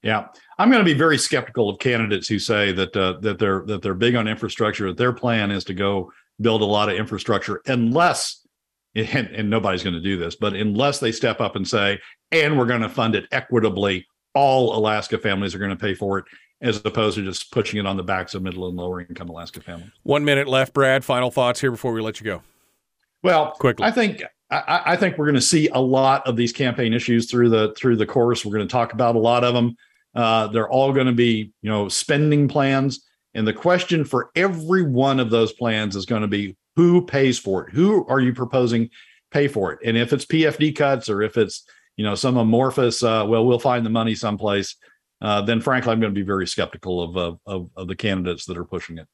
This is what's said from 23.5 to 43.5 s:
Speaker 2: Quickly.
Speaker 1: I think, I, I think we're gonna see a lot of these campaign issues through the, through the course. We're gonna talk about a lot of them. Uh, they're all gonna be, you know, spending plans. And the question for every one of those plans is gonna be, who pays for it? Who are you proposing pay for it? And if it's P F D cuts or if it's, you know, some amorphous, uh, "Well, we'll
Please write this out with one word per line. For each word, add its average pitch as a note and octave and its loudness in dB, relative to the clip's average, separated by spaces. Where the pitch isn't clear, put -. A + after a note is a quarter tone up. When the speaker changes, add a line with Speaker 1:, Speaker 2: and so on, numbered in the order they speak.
Speaker 2:
Quickly. - 0
Speaker 1:
I A3+ 2
think, A3+ 0
I, D#3 -2
I F3 2
think F3 0
we're D3+ 0
gonna C#3+ 4
see D#3 2
a C3 0
lot C3+ 4
of B2 -2
these A#2 0
campaign A#2+ 0
issues A#2 0
through A#2+ 4
the, G#2+ 4
through A#2+ 2
the G#2 2
course. A#2+ 0
We're G#2 -6
gonna G#2 -2
talk A#2 -2
about A#2 2
a - 4
lot A#2+ 4
of B2 2
them. A#2+ 2
Uh, A2+ 2
they're A2 -2
all C3+ 2
gonna B2+ 2
be, A#2 2
you G#2+ -6
know, G2+ 0
spending D3 2
plans. C3+ 0
And A2 -2
the A2 2
question F3 0
for - -2
every F3+ 0
one C3+ 2
of A#2 0
those A2+ 2
plans G#2+ -2
is F#2+ -8
gonna G#2+ -2
be, G2+ -4
who F3 6
pays C3+ 2
for F#2 -4
it? - -18
Who F3+ 4
are C3+ 2
you B2+ 2
proposing A#2+ 0
pay C#3+ 2
for G2 -2
it? D#2 -12
And A2+ 0
if A#2 0
it's C3+ 0
P D#3+ 2
F D3 0
D D3+ 0
cuts C#3 0
or G2+ -2
if A2 -2
it's, G2+ -2
you A2 -4
know, G#2 -2
some B2+ 0
amorphous, A#2+ 2
uh, A2+ 2
"Well, A2+ 2
we'll A#2+ 4